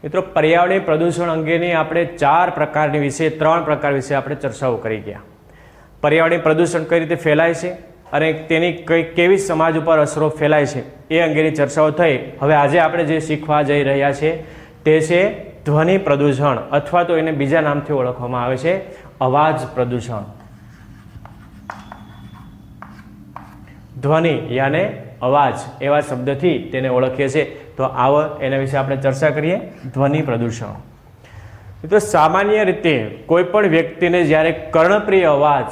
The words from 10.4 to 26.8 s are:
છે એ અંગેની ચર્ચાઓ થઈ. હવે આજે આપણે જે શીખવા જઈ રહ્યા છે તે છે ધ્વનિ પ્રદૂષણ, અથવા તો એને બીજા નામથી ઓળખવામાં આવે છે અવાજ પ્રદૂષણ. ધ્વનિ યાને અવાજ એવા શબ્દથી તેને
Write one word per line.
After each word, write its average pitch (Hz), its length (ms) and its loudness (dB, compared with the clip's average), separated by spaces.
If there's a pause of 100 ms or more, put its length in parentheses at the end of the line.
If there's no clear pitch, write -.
છે - 420 -10
એ 160 120 2
અંગેની 156 300 2
ચર્ચાઓ 156 400 0
થઈ. 151 500 0
હવે 147 140 2
આજે 143 240 4
આપણે 165 260 2
જે 156 160 0
શીખવા 151 420 -2
જઈ 143 200 0
રહ્યા 139 300 0
છે 156 300 -2 (400)
તે 156 180 4
છે 175 520 0 (120)
ધ્વનિ 160 340 2
પ્રદૂષણ, 143 600 0 (120)
અથવા 147 340 0
તો 170 120 0
એને 160 160 0
બીજા 143 280 0
નામથી 147 320 -2
ઓળખવામાં 123 520 -4
આવે 127 120 -2
છે 170 240 -2 (400)
અવાજ 135 400 2 (140)
પ્રદૂષણ. 120 480 -4 (3750)
ધ્વનિ 160 500 0
યાને 139 520 -2 (200)
અવાજ 131 320 2 (260)
એવા 143 200 2
શબ્દથી 139 720 -2
તેને 131 160 -2